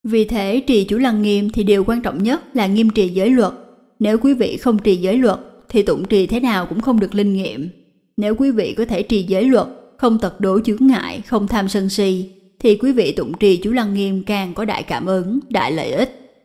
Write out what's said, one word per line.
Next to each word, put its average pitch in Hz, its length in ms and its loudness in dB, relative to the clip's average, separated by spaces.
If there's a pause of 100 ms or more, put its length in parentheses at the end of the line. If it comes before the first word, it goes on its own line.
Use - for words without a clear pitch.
Vì 220 220 2
thế, 214 420 -2
trì 220 180 4
chú 202 140 -2
Lăng 226 240 2
Nghiêm 208 280 0
thì 214 140 -4
điều 196 200 4
quan 233 180 0
trọng 190 200 -4
nhất 262 340 -2
là 208 100 0
nghiêm 214 240 2
trì 208 180 0
giới 185 220 0
luật. 226 220 2 (460)
Nếu 214 200 0
quý 269 160 2
vị 208 220 -2
không 220 220 0
trì 202 180 2
giới 185 220 0
luật, 220 200 2 (300)
thì 208 140 2
tụng 170 220 0
trì 196 220 2
thế 240 140 -4
nào 208 260 -2
cũng 180 140 -4
không 226 200 2
được 202 140 -2
linh 202 180 0
nghiệm. 160 360 -6 (480)
Nếu 208 180 -2
quý 269 160 2
vị 208 280 -2
có 226 60 -2
thể 202 180 -4
trì 202 200 0
giới 190 220 0
luật, 233 220 4 (300)
không 226 220 2
tật 185 220 -4
đố 190 200 2
chướng 226 260 2
ngại, 208 400 0
không 208 220 -2
tham 196 200 -2
sân 190 200 -2
si, 190 420 -2 (300)
thì 208 160 4
quý 254 160 0
vị 180 200 0
tụng 143 260 -6
trì 196 180 4
chú 180 160 -4
Lăng 175 220 -2
Nghiêm 196 300 -2
càng 196 300 -4
có 214 100 -6
đại - 180 -6
cảm 147 240 -6
ứng, 190 320 -2 (100)
đại 143 240 -2
lợi 139 200 -4
ích. - 380 -4 (140)